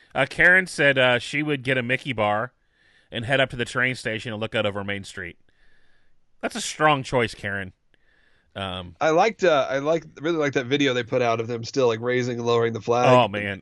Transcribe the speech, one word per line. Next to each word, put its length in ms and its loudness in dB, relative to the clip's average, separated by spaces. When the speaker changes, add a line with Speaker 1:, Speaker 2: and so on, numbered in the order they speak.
Speaker 1:
Uh, 160 2
Karen 380 4
said, 320 2
uh, 200 4
she 220 -6
would 220 -4
get 140 0
a 60 -2
Mickey 300 -4
bar 400 0
and 140 -8
head 140 0
up 120 2
to 40 -12
the 100 -4
train 300 -2
station 380 -6
and 80 -8
look 140 -8
out 120 0
over 160 -4
Main 200 -6
Street. 340 -14
That's 140 -6
a 60 -8
strong 420 2
choice, 300 0
Karen. 400 -8
Um, 440 -10
Speaker 2:
I 120 2
liked, 320 2
uh, 260 4
I 100 -2
liked, 400 -4
really 180 -2
liked 180 0
that 100 0
video 300 2
they 80 -2
put 180 0
out 180 2
of 80 -4
them 160 -6
still, 240 0
like, 120 0
raising 400 -2
and 80 -2
lowering 260 2
the 80 -6
flag. 280 2
Speaker 1:
Oh, 180 8
man. 340 -6